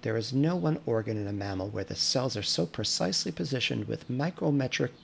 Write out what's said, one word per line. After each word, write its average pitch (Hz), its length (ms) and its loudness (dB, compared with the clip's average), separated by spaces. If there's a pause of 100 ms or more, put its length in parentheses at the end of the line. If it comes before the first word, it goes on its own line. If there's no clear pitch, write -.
There 113 160 0
is 113 160 -2
no 156 240 4
one 160 280 2
organ 113 300 2
in 104 120 -2
a 101 40 -4
mammal 98 380 -2
where 101 160 -4
the 101 100 -6
cells 127 400 0
are 101 80 -2
so - 220 2
precisely - 680 0
positioned 127 560 -2
with 107 220 -6
micrometric 139 800 0 (120)